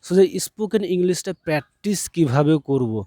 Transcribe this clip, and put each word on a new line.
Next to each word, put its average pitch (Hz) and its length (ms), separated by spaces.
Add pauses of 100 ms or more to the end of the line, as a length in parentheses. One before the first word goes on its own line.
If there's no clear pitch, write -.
So, - 120
যে 190 60 (160)
স্পোকেন 208 440 (120)
ইংলিশটা 180 360 (140)
প্র্যাকটিস 170 540 (160)
কিভাবে 147 380 (160)
করব? 123 240 (140)